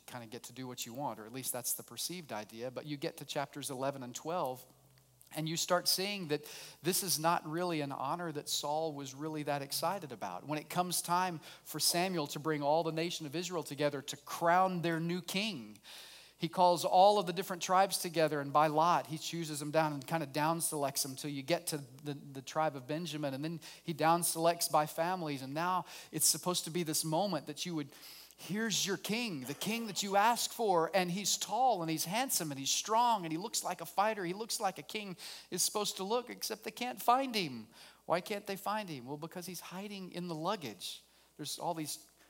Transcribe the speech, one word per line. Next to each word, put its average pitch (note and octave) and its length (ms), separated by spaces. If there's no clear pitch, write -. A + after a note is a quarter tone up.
kinda A#2+ 220
get A2+ 160
to A#2+ 100
do B2+ 140
what B2 180
you A#2 80
want," A#2+ 260
or G#2+ 60
at A2 80
least B2+ 180
that's B2 220
the - 80
perceived C#3+ 500
idea. A2+ 380
But B2 160
you D3 120
get D3+ 200
to C#3+ 80
chapters C#3+ 460
eleven C3+ 320
and A#2+ 100
twelve, D3+ 500
and D#3 140
you E3 80
start F3 300
seeing G3 400
that D3 180
this F3+ 180
is D#3+ 160
not E3 320
really E3+ 320
an C#3 100
honor D#3+ 400
that C#3+ 160
Saul D3+ 460
was C#3 220
really D#3 260
that C#3+ 220
excited E3 480
about. F2+ 340
When D3 140
it - 100
comes F3+ 320
time F3 400
for - 160
Samuel F3 480
to D3+ 120
bring D3+ 220
all D3+ 220
the E3 80
nation D#3+ 340
of C#3 100
Israel E3+ 280
together C#3+ 400
to - 140
crown F3+ 680
their E3 160
new E3+ 240
king, D#3 560
he E3+ 80
calls F3 380
all G3+ 340
of F3 80
the F3 60
different F3 280
tribes F#3+ 360
together, D#3+ 420
and C#3 140
by D3+ 140
lot, D#3 400
he D#3 100
chooses D#3 420
them D3 120
down D#3 200
and C#3+ 160
kinda E3 180
down D3+ 360
selects C#3+ 420
them C3 140
till D3+ 120
you C#3 140
get E3+ 240
to D3 160
the, D3 80
the C#3 280
tribe D#3 360
of B2+ 100
Benjamin, D3+ 460
and C#3 100
then D#3+ 160
he E3+ 80
down E3 320
selects E3 460
by D3+ 160
families, E3 560
and C3 120
now F3 320
it's D#3+ 120
supposed F3 380
to E3+ 80
be F3 100
this D3+ 220
moment E3 440
that D3 180
you F3 100
would, D3 160
"Here's G3+ 480
your F#3+ 100
king, G#3 460
the B2+ 120
king A3+ 340
that F#3 140
you G3 140
asked A3 380
for, F3+ 400
and F3+ 180
he's F#3 240
tall, A3+ 460
and E3 100
he's D#3 140
handsome, F3+ 460
and C3+ 80
he's C3+ 120
strong, A3 540
and D#3+ 80
he D#3+ 40
looks G3+ 280
like F3 160
a E3 40
fighter. G#3 380
He E3+ 80
looks G#3+ 300
like F#3+ 160
a D3+ 40
king G3+ 360
is F3+ 100
supposed - 360
to F#3+ 80
look, A3+ 240
except G3+ 340
they A3 80
can't B3 300
find B3+ 340
him." C3 320
Why E3+ 160
can't G#3 260
they G3 80
find G#3 320
him? C3 200
Well, D3 100
because E3+ 280
he's F3+ 140
hiding G3 540
in F3 160
the E3 60
luggage. D#3 680
There's - 240
all E3 140
these D#3 260